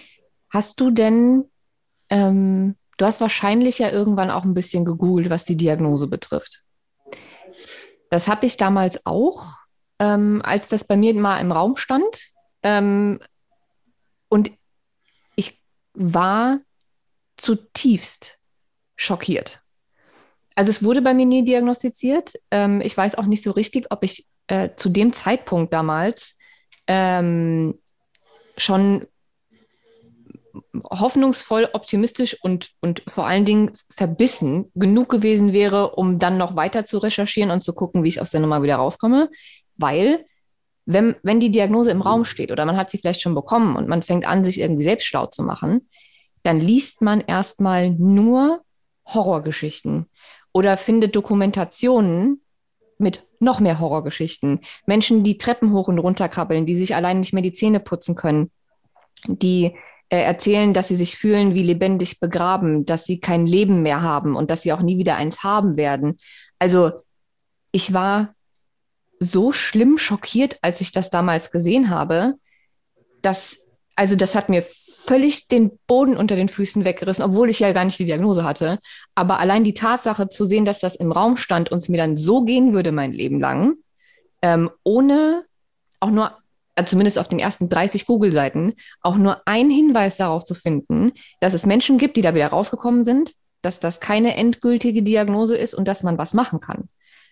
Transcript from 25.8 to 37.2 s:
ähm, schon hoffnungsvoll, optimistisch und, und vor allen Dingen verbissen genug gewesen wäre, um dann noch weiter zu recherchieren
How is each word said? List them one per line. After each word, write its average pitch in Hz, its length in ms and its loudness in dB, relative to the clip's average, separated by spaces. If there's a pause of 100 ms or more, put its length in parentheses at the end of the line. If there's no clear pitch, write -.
ähm, 170 920 0 (760)
schon 196 520 0 (1800)
hoffnungsvoll, 240 840 0
optimistisch 226 680 -2
und, 185 260 -4 (120)
und 170 260 -4
vor - 180 -6
allen 190 200 2
Dingen 214 260 2 (180)
verbissen 175 840 -2
genug 202 340 2
gewesen 208 440 2
wäre, 202 420 2
um 185 240 0
dann 185 180 0
noch 180 180 -2
weiter 196 300 -2
zu 214 140 -4
recherchieren 208 520 -2